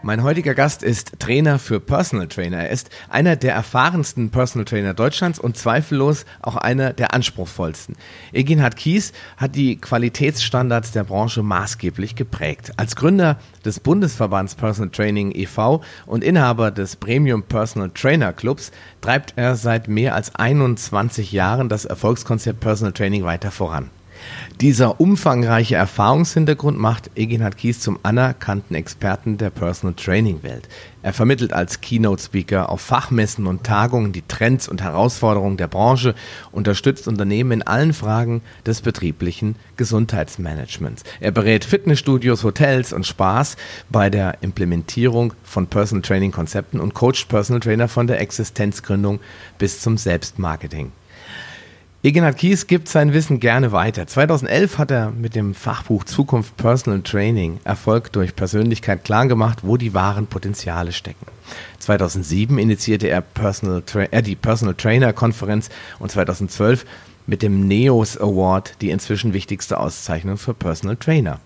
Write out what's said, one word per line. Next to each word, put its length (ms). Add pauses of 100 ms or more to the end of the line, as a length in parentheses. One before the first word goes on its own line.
Mein 200
heutiger 320
Gast 260
ist 380
Trainer 400
für 200
Personal 480
Trainer. 300
Er 140
ist 180 (180)
einer 280
der 180
erfahrensten 800
Personal 340
Trainer 300
Deutschlands 420
und 200
zweifellos 680 (160)
auch 140
einer 360
der 220
anspruchsvollsten. 840 (380)
Eginhard 440
Kies 360 (240)
hat 160
die 220
Qualitätsstandards 1160
der 120
Branche 400
maßgeblich 720
geprägt. 640
Als 180
Gründer 420 (260)
des 160
Bundesverbands 760
Personal 340
Training 460
e 100
V 380 (240)
und 160
Inhaber 480
des 240
Premium 480
Personal 500
Trainer 400
Clubs 380 (300)
treibt 340
er 200
seit 320
mehr 280
als 180
einundzwanzig 1000
Jahren 380
das 160
Erfolgskonzept 720
Personal 340
Training 300
weiter 280
voran. 400 (680)
Dieser 420
umfangreiche 720
Erfahrungshintergrund 1040
macht 380
Eginhard 420
Kies 220
zum 240
anerkannten 720
Experten 640
der 100
Personal 460
Training 480
Welt. 260 (320)
Er 100
vermittelt 420
als 280
Keynote 400
Speaker 480
auf 120
Fachmessen 680
und 160
Tagungen 480
die 100
Trends 460
und 160
Herausforderungen 760
der 120
Branche, 440 (380)
unterstützt 560
Unternehmen 440
in 120
allen 300
Fragen 500 (200)
des 180
betrieblichen 760 (200)
Gesundheitsmanagements. 1300 (180)
Er 120
berät 340
Fitnessstudios, 800
Hotels 500
und 140
Spas 500 (320)
bei 220
der 300
Implementierung 920 (100)
von 220
Personal 380
Training 280
Konzepten 480
und 140
coacht 340
Personal 340
Trainer 260
von 180
der 160
Existenzgründung 960 (380)
bis 240
zum 160
Selbstmarketing. 920 (1120)
Eginhard 360
Kies 260
gibt 240
sein 240
Wissen 260
gerne 320
weiter. 360
Zweitausendelf 720
hat 100
er 220
mit 240
dem 180
Fachbuch 500
Zukunft 540
Personal 460
Training 600
Erfolg 480
durch 240
Persönlichkeit 680
klargemacht, 580
wo 160
die 160
wahren 320
Potenziale 680
stecken. 340 (500)
Zweitausendsieben 800
initiierte 480
er 160
Personal 600
Tra-, 260
äh, 140
die 120
Personal 380
Trainer 400
Konferenz 560 (300)
und 100
zweitausendzwölf 800 (400)
mit 160
dem 240
neos 520
Award 640
die 80
inzwischen 440
wichtigste 460
Auszeichnung 580
für 180
Personal 400
Trainer. 500